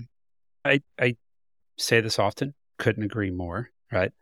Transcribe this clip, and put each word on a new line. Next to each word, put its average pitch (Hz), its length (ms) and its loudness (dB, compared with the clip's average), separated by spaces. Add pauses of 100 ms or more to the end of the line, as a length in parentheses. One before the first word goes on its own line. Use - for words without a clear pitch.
(640)
I, 139 180 4 (180)
I 123 160 2 (600)
say 117 240 4
this 110 180 -2
often, 139 340 0 (240)
couldn't 107 260 0
agree 101 280 -4
more, 90 380 -6 (220)
right, 95 200 2 (100)